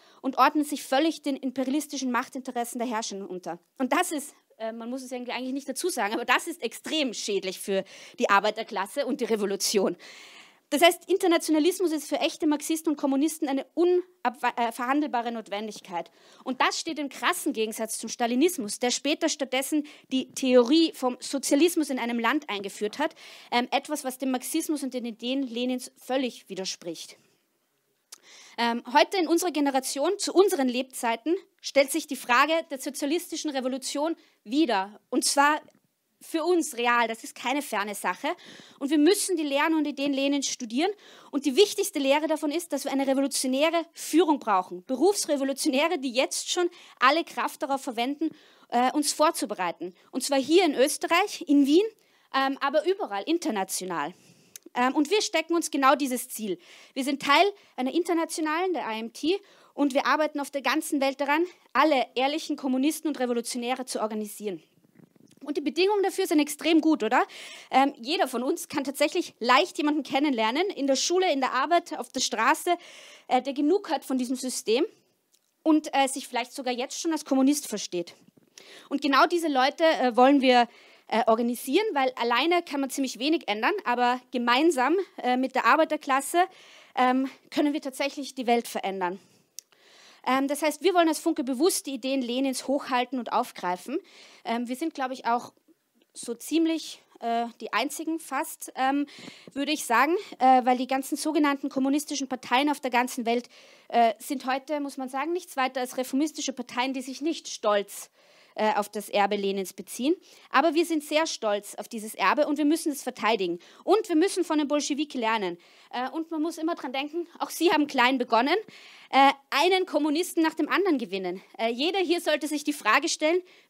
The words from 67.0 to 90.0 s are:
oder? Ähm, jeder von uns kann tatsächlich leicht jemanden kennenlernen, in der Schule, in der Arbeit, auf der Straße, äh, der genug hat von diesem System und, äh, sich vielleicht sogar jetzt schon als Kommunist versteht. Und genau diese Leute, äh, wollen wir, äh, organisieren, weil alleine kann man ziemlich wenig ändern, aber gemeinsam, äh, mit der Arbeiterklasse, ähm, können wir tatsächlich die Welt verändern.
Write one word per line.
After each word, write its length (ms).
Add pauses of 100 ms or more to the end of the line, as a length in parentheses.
oder? 200 (480)
Ähm, 280
jeder 300
von 140
uns 260
kann 140
tatsächlich 580
leicht 360
jemanden 260
kennenlernen, 680
in 160
der 100
Schule, 340
in 100
der 120
Arbeit, 460
auf 100
der 120
Straße, 540 (540)
äh, 140
der 100
genug 380
hat 160
von 100
diesem 200
System 500 (760)
und, 300
äh, 160
sich 200
vielleicht 260
sogar 180
jetzt 260
schon 140
als 140
Kommunist 400
versteht. 480 (760)
Und 140
genau 240
diese 220
Leute, 360
äh, 320
wollen 240
wir, 260 (420)
äh, 180
organisieren, 640
weil 240
alleine 460
kann 180
man 80
ziemlich 300
wenig 280
ändern, 280 (100)
aber 460
gemeinsam, 640 (220)
äh, 180
mit 180
der 120
Arbeiterklasse, 800 (480)
ähm, 360 (200)
können 240
wir 80
tatsächlich 520
die 120
Welt 200
verändern. 540 (1080)